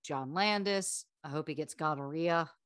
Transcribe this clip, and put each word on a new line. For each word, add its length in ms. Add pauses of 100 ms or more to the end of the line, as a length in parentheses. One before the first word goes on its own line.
John 280
Landis. 720 (200)
I 40
hope 200
he 60
gets 200
gonorrhea. 760 (180)